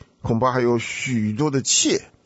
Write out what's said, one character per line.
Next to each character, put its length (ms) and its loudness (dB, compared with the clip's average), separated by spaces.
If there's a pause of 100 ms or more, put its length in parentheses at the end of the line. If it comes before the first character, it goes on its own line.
(220)
恐 180 0
怕 120 2
还 100 0
有 160 4
许 560 -4
多 160 -2
的 140 -2
妾， 400 0 (220)